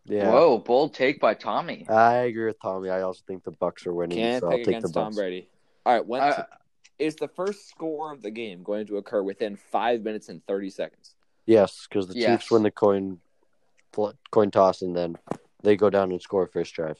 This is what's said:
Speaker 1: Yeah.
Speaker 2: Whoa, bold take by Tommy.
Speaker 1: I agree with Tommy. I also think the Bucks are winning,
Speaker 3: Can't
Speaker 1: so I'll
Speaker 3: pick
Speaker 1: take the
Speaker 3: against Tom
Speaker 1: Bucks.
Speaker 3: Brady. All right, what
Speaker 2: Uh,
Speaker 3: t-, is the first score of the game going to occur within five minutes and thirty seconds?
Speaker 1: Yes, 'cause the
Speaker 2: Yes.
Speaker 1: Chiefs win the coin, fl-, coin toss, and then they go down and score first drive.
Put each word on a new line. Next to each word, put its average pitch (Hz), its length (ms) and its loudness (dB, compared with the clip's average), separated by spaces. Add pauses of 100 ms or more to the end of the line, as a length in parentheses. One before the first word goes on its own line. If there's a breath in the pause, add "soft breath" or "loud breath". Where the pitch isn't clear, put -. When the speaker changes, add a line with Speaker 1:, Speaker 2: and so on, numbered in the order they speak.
Speaker 1:
Yeah. 101 260 0
Speaker 2:
Whoa, 131 280 6
bold 139 340 0
take 131 260 0
by 113 140 2
Tommy. 120 560 -6
Speaker 1:
I 113 260 6
agree 117 300 -2
with 107 160 -6
Tommy. 95 280 -6
I 92 120 -2
also 92 260 -6
think 95 160 -12
the 92 80 -10
Bucks 87 360 -4
are 90 60 -4
winning, 87 240 -2
Speaker 3:
Can't 120 240 -2
Speaker 1:
so 123 60 -2
I'll 120 100 0
Speaker 3:
pick - 20 -2
Speaker 1:
take 120 80 -6
the - 40 2
Speaker 3:
against 113 220 -4
Tom 110 120 -2
Speaker 1:
Bucks. 107 100 -10
Speaker 3:
Brady. 92 340 -6 (360)
All 123 80 4
right, 101 120 0
what 120 160 -4
Speaker 2:
Uh, 139 140 2
Speaker 3:
t-, 87 60 -6 (560)
is 151 180 -4
the 147 120 -8
first 196 420 -8
score 156 440 -8
of 135 80 -18
the 104 100 -10
game 107 320 -12
going 104 240 -6
to 104 100 -6
occur 101 240 -2
within 101 360 -4
five 117 460 -2
minutes 107 260 -8
and 85 160 -16
thirty 98 240 -4
seconds? - 460 -12 (300)
Speaker 1:
Yes, 107 420 4
'cause 98 200 -4
the 92 80 -14
Speaker 2:
Yes. 117 260 2
Speaker 1:
Chiefs - 100 -4
win 110 120 6
the 104 80 2
coin, 98 480 0 (720)
fl-, 104 200 -2 (200)
coin 104 180 4
toss, 95 320 4
and 90 140 -6
then 85 220 -4 (440)
they 104 140 4
go 101 140 4
down 95 220 2
and 90 100 -4
score 92 260 -2
first - 260 -4
drive. 78 260 -6